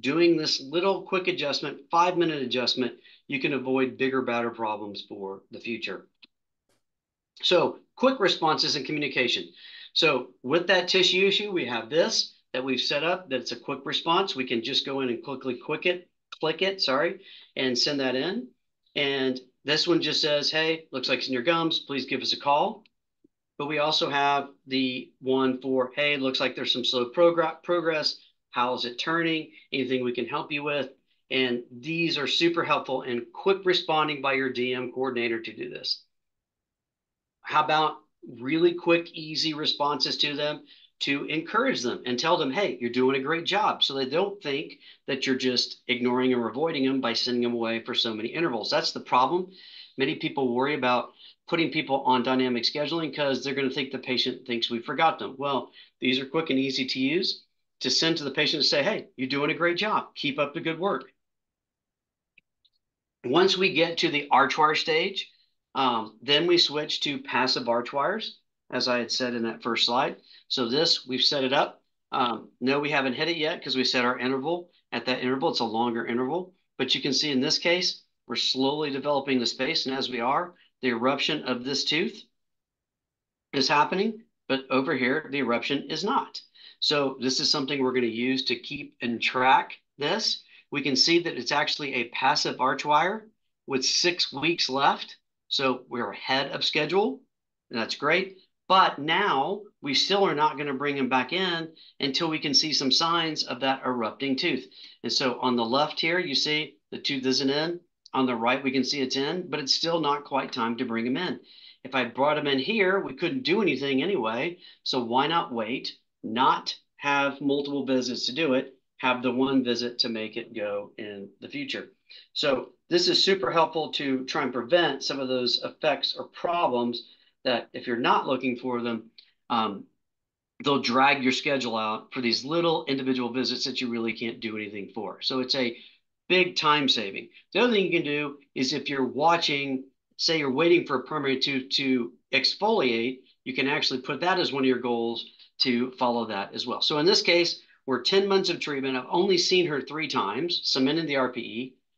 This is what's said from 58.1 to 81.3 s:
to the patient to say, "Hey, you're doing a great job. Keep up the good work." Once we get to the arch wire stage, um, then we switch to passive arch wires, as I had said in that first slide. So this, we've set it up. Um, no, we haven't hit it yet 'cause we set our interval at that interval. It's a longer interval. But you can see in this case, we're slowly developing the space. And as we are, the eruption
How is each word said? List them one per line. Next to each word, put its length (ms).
to 80
the 80
patient 320
to 40
say, 140
"Hey, 320
you're 140
doing 220
a 40
great 220
job. 400
Keep 240
up 140
the 60
good 200
work." 320
Once 320
we 160
get 260
to 120
the 220
arch 260
wire 160
stage, 560
um, 460
then 260
we 100
switch 440
to 200
passive 460
arch 240
wires, 480
as 180
I 100
had 140
said 220
in 100
that 180
first 240
slide. 300
So 200
this, 380
we've 160
set 220
it 80
up. 320
Um, 400
no, 200
we 100
haven't 220
hit 160
it 80
yet 260
'cause 140
we 80
set 200
our 140
interval 520
at 160
that 140
interval. 300
It's 100
a 40
longer 400
interval. 500
But 180
you 60
can 120
see 180
in 100
this 180
case, 440
we're 80
slowly 560
developing 480
the 80
space. 400
And 80
as 140
we 100
are, 380
the 60
eruption 560